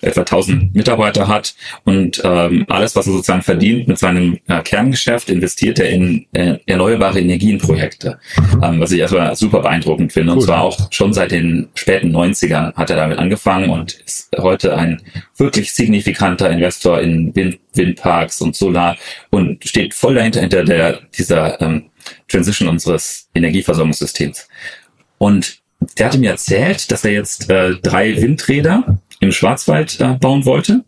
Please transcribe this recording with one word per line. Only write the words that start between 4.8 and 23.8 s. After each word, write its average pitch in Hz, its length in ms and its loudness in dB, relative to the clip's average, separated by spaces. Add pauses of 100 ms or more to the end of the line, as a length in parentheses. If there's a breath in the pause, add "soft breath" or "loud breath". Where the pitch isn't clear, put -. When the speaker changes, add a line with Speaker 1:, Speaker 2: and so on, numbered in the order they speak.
Speaker 1:
investiert 92 480 0
er 92 120 2
in, 90 420 0
äh, 87 340 0
erneuerbare 95 540 2
Energienprojekte, 90 1000 0 (180)
Speaker 2:
Mhm. 92 260 4
Speaker 1:
ähm, 85 180 2
was 87 120 0
ich 87 80 2
erstmal 85 360 0
super 107 240 2
beeindruckend 80 520 0
finde. 82 200 2
Und 87 60 4
Speaker 2:
Cool. 127 60 4
Speaker 1:
zwar 82 180 2
auch 95 280 -2
schon 104 220 2
seit 92 180 0
den 85 440 0
späten 92 360 0
neunzigern 80 640 0
hat 82 160 -4
er 87 60 0
damit 78 220 -2
angefangen 95 520 0
und 82 220 -4
ist - 440 -14
heute 92 400 0
ein 82 240 -2 (360 loud breath)
wirklich 139 360 0
signifikanter 101 800 0
Investor 85 500 0
in 80 340 0
Wind-, 92 260 -2 (140)
Windparks 87 680 0
und 82 160 -2
Solar 87 400 0 (340 loud breath)
und - 340 0
steht - 300 -2
voll 131 220 2
dahinter, 113 240 2
hinter 90 240 2
der, 82 360 0 (160)
dieser, 80 440 0
ähm, 80 260 -2 (420 loud breath)
Transition 92 400 0
unseres - 680 -2
Energieversorgungssystems. 80 1120 -2 (680 loud breath)